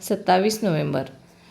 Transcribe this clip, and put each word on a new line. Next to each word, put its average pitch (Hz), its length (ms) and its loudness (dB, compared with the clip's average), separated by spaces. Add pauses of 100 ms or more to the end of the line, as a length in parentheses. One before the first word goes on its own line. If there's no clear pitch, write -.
सत्तावीस 202 600 2
नोव्हेंबर. 151 400 0 (480)